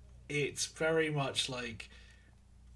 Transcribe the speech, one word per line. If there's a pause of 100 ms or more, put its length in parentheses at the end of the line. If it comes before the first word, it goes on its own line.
(280)
it's
very
much
like, (880)